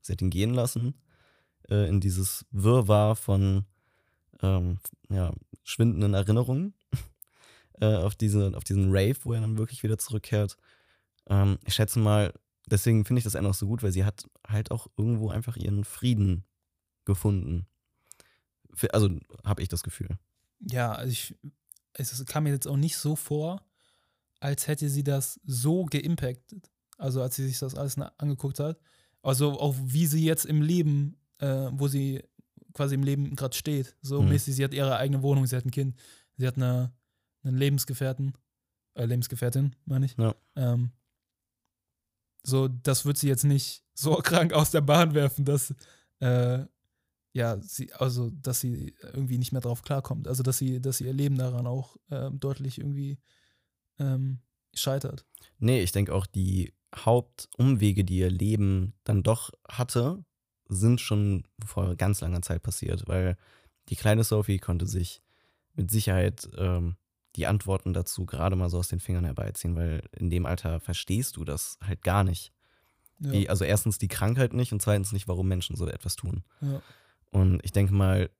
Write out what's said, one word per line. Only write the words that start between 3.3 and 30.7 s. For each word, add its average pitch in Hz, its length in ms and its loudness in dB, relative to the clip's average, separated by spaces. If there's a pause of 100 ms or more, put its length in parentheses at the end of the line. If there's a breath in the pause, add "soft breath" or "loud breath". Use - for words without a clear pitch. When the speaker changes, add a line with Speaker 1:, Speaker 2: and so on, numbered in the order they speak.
Speaker 1:
ähm, 90 380 0 (300)
ja, 90 240 0 (300)
schwindenden 104 500 2
Erinnerungen, 123 600 2 (180)
<laughs> - 880 -14
äh, 107 160 4
auf 90 200 0
diese, 101 420 2
auf - 60 -8
diesen 98 280 2
Rave, 98 320 4
wo 117 100 -2
er 113 80 0
dann 110 160 -2
wirklich 107 260 -4
wieder 107 140 0
zurückkehrt. 104 600 -2 (720 soft breath)
Ähm, 98 380 4
ich - 100 -2
schätze 107 240 0
mal, 104 340 4 (320)
deswegen 110 400 2
finde 123 140 2
ich 117 40 -2
das 107 120 -4
Ende 95 140 0
auch 92 60 2
so 101 120 -4
gut, 120 160 -2
weil 98 100 0
sie 92 100 2
hat 104 220 -2 (200)
halt 107 260 -2
auch - 160 -6 (100)
irgendwo 110 320 0
einfach 117 280 -4
ihren 101 280 -2
Frieden 101 580 2 (600)
gefunden. 90 640 0 (1080 loud breath)
Fi-, - 180 -2
also, 104 180 6 (360)
hab 104 140 0
ich 92 100 -4
das 87 140 -4
Gefühl. - 340 -6 (420)
Speaker 2:
Ja, 120 340 -2
also 123 180 -4
ich, - 240 -6 (580)
es 123 320 -8
kam 151 180 -4
mir 143 80 2
jetzt 139 160 -2
auch 139 100 -2
nicht 156 200 0
so 151 180 -2
vor, 156 500 -6 (720)
als 139 280 -4
hätte 147 220 -2
sie 143 140 0
das 139 420 -2
so 151 400 0
geimpactet. 147 840 -4 (280)
Also 131 240 -2
als 127 140 -4
sie 135 120 -4
sich 127 120 -4
das 135 160 -6
alles 139 220 -4
na-, - 200 -8
angeguckt 143 420 -4
hat. 156 200 -4 (420 soft breath)
Also 135 380 2
auch 143 220 0
wie 135 240 2
sie 156 200 2
jetzt 160 200 2
im 151 160 2
Leben, 151 560 2 (220)